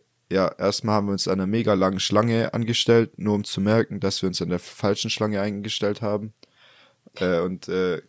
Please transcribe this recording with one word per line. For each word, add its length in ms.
ja, 160
erstmal 480
haben 120
wir 60
uns 140
an 120
einer 80
mega 260
langen 280
Schlange 520
angestellt, 640
nur 160
um 100
zu 160
merken, 400
dass 220
wir 60
uns 160
an 60
der 100
falschen 500
Schlange 320
eingestellt 640
haben. 300
Äh, 240
und, 280
äh, 420